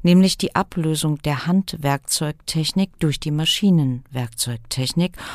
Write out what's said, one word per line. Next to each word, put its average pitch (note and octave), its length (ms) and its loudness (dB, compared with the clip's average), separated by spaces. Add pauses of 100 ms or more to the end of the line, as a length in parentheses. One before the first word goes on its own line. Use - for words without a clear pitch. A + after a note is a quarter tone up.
nämlich F3+ 360 6
die - 180 -4
Ablösung D#3 640 -2
der C#3+ 240 -4
Handwerkzeugtechnik D#3+ 1500 -2
durch D3+ 220 0
die D#3 100 -4
Maschinenwerkzeugtechnik, C3 1900 0 (180)